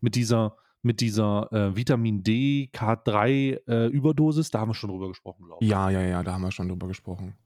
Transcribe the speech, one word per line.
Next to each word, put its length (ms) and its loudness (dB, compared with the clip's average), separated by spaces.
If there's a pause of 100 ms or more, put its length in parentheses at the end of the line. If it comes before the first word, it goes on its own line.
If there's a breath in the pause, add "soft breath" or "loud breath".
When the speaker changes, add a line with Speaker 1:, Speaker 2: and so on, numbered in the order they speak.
Speaker 1:
Mit 140 0
dieser, 420 2 (260 soft breath)
mit 180 2
dieser, 520 0
äh, 240 0
Vitamin 460 2
D, 500 0
K 240 0
drei, 720 0
äh, 180 2
Überdosis, 640 2
da 100 -2
haben 100 -2
wir 40 -2
schon 160 -8
drüber 180 -8
gesprochen, 380 -16
glaub 160 -10
ich. 60 4
Speaker 2:
Ja, 220 2
ja, 120 0
ja, 200 -2
da 120 -6
haben 80 -6
wir 100 -4
schon 160 -6
drüber 200 -8
gesprochen. 460 -12 (120)